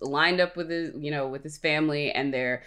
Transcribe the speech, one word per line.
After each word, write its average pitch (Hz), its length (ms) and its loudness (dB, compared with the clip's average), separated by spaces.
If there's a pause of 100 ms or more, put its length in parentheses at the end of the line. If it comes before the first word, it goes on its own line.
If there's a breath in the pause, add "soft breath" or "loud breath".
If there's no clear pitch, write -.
lined 156 380 4
up 175 180 2
with 170 120 -4
his, 165 280 -4
you 147 140 -4
know, 139 160 -2
with 135 160 -8
his 151 140 -12
family, 151 540 2
and 135 220 0
they're, 127 340 0